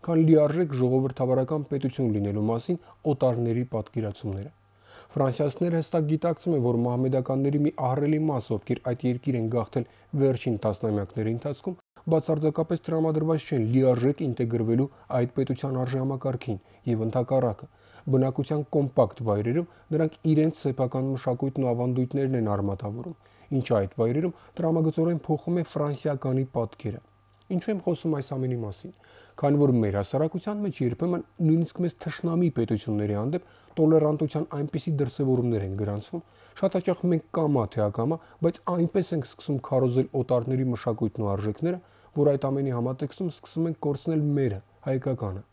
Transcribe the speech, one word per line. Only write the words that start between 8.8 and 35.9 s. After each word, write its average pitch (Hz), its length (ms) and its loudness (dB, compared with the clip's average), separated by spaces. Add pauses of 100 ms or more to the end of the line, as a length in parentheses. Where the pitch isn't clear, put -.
այդ 123 200 -4
երկիր 123 300 -2
են 113 160 -2
գաղթել 120 340 -2 (300)
վերջին 127 400 2
տասնամյակների 107 760 -2
ընթացքում, 147 440 -6 (320)
բացարձակապես 156 760 0
տրամադրված 160 580 0
չեն 123 260 0
լիարժեք 127 540 4
ինտեգրվելու 117 640 2 (320)
այդ 123 180 0
պետության 135 440 -2
արժեհամակարգին 131 800 -4 (280)
և 110 180 0
ընդհակառակը, 123 600 0 (420)
բնակության 135 640 2
կոմպակտ 135 560 2
վայրերում 117 400 0 (240)
նրանք 156 240 0 (160)
իրենց 156 320 2
սեփական 131 480 0
մշակույթն 127 540 -2
ու 123 80 2
ավանդույթներն 127 680 0
են 107 140 0
արմատավորում, 101 640 -4 (400)
ինչը 120 160 2
այդ 98 240 0
վայրերում 143 340 2 (220)
տրամագծորեն 160 720 0
փոխում 170 320 0
է 160 40 -2 (100)
ֆրանսիականի 139 680 -2 (120)
պատկերը։ 113 440 -4 (500)
Ինչու 185 220 -2
եմ 202 100 -2
խոսում 165 320 -2
այս 135 160 -6
ամենի 131 300 -2
մասին։ 107 300 -10 (500)
Քանի 143 180 4
որ 139 160 6
մեր 107 240 2
հասարակության 160 640 -2
մեջ 196 180 -4
երբեմն 160 420 -2 (180)
նույնիսկ 165 420 2
մեզ 170 220 -2
թշնամի 170 500 0
պետությունների 104 640 0
հանդեպ 143 300 -4 (320)
տոլերանտության 156 760 4
այնպիսի 151 460 -4
դրսևորումներ 123 640 0
են 95 140 -4
գրանցվում, 104 420 -4 (380)